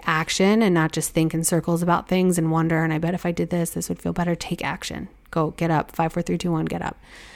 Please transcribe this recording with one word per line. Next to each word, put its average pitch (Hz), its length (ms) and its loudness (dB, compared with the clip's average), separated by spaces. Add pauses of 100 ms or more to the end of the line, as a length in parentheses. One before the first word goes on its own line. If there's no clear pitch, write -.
action 190 580 2
and 190 120 4
not 160 180 4
just - 200 -4
think 160 200 2
in 165 120 0
circles 170 380 0
about 175 260 0
things 185 300 2
and 160 120 2
wonder, 165 340 2
"And 160 80 0
I 156 60 0
bet 170 160 -2
if 180 120 -4
I 170 60 0
did 170 180 -2
this, 170 200 0
this - 180 -6
would 175 120 -6
feel 165 120 -4
better." 175 220 0
Take - 300 -6
action. 180 440 -8 (220)
Go, 156 260 0
get 165 140 0
up. 151 260 0
Five, 165 160 0
four, 175 100 -2
three, 175 160 -2
two, 175 140 -2
one, 160 140 0
get 175 160 -6
up. - 140 -8 (400)